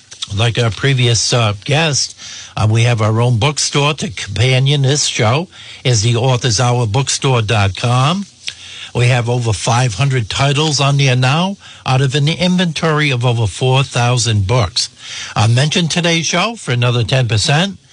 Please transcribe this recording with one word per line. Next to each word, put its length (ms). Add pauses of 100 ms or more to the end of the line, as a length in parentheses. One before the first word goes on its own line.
(360)
like 220
our 140
previous, 600
uh, 220 (100)
guest, 540 (400)
uh, 120
we 140
have 180
our 200
own 160
bookstore 560
to 160
companion 720
this 240
show, 420 (380)
is 160
the 140
authors 440
hour 280
bookstore 540
dot 360
com. 480 (680)
We 120
have 240
over 240
five 400
hundred 360
titles 520
on 160
there 180
now, 400 (300)
out 160
of 140
an 120
inventory 840
of 120
over 240
four 360
thousand 640
books. 420 (460)
I 120
mentioned 440
today's 340
show 300
for 160
another 320
ten 260
percent, 480 (160)